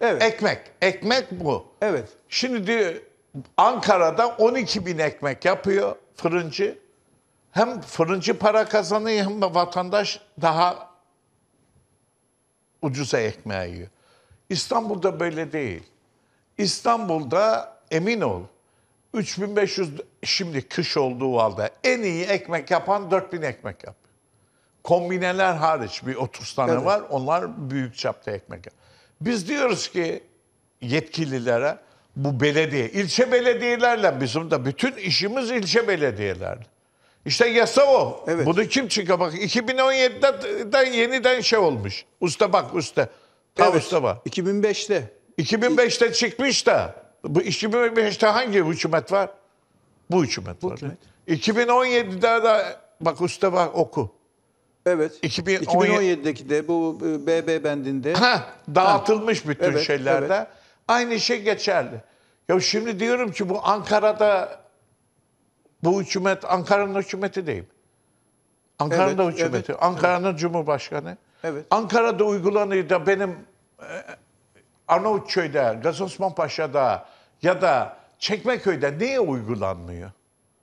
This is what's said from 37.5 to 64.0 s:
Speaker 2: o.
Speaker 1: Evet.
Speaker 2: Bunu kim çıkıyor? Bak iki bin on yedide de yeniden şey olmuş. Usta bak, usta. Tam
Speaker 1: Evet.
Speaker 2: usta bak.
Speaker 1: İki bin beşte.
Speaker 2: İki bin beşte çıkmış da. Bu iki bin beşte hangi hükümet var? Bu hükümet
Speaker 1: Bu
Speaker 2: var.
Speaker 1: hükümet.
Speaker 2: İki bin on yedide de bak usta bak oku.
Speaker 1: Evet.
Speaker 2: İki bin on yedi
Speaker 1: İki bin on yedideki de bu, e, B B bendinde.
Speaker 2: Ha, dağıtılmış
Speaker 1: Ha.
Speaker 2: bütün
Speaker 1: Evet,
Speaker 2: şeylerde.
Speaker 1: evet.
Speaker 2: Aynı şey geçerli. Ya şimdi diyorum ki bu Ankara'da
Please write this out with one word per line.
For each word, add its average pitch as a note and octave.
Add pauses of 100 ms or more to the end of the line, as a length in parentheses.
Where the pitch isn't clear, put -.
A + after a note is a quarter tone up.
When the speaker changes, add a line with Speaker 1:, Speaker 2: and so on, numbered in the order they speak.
Speaker 2:
o. F#3+
Speaker 1:
Evet. D#3+
Speaker 2:
Bunu F3
kim C4
çıkıyor? F3+
Bak E3+
iki G#3+
bin B3+
on C4
yedide C4 (380)
de C#4 (200)
yeniden B3
şey A3
olmuş. A#2+ (160)
Usta F#3
bak, F3+
usta. D3 (460)
Tam F3+
Speaker 1:
Evet. D#3+
Speaker 2:
usta E3
bak. G#2
Speaker 1:
İki E3+
bin G3+
beşte. G3 (240)
Speaker 2:
İki G3+
bin B3
beşte A#3
çıkmış A#3+
da. B2 (280)
Bu D3+
iki G#3
bin A#3
beşte G#3+
hangi G#3+
hükümet D#3+
var? F#3+ (800)
Bu F3
hükümet F#2
Speaker 1:
Bu F3+
Speaker 2:
var. -
Speaker 1:
hükümet. D3 (300)
Speaker 2:
İki A3
bin A#3+
on B3
yedide A3+
de A3 (240)
bak D#3+
usta F3+
bak F3
oku. D3 (720)
Speaker 1:
Evet. D#3 (100)
Speaker 2:
İki E3
bin F#3+
on F#3
yedi E3+
Speaker 1:
İki F3
bin F#3
on G#3
yedideki D3
de D3+
bu, E3
e, D#3
B E3
B D#3+
bendinde. C#3
Speaker 2:
Ha, G#3+ (320)
dağıtılmış G3+
Speaker 1:
Ha. D3+
Speaker 2:
bütün D3+
Speaker 1:
Evet, D3
Speaker 2:
şeylerde. C#3
Speaker 1:
evet. A3 (400)
Speaker 2:
Aynı A#3
şey A#3
geçerli. F#3 (480)
Ya F3+
şimdi G#3+
diyorum A#3
ki F#3
bu G3+
Ankara'da G#3 (1200)